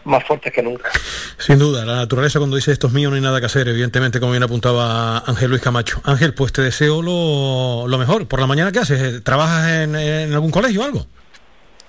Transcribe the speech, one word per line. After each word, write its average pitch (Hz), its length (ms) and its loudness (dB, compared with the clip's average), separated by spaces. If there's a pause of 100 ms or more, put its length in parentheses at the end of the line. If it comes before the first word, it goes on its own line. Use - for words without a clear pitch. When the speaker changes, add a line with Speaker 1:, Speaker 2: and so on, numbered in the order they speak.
Speaker 1:
más 135 180 2
fuertes 143 300 -4
que 123 100 0
nunca. 120 260 -6 (480)
Speaker 2:
Sin 139 220 4
duda, 139 260 0
la 120 120 -2
naturaleza 127 420 0
cuando 139 160 0
dice 139 160 0
"esto 135 160 2
es 120 60 0
mío, 143 160 2
no 139 80 0
hay 135 40 0
nada 131 180 0
que 120 80 -2
hacer", 127 200 0
evidentemente, 123 520 0
como 123 120 0
bien 123 120 2
apuntaba 117 760 0
Ángel 123 300 0
Luis 127 120 0
Camacho. 120 440 -2
Ángel, 139 280 2
pues 131 200 -2
te 139 80 0
deseo 151 400 0
lo, 135 840 -2
lo 131 100 0
mejor. 139 300 0
Por 131 120 -2
la 131 80 2
mañana, 156 240 2
¿qué 208 80 0
haces? 139 220 0
Eh, 123 200 -4
¿trabajas 160 480 2
en, 156 260 0
en 156 380 -2
algún 151 180 2
colegio 202 300 2
o 262 40 -2
algo? 285 200 -4 (840)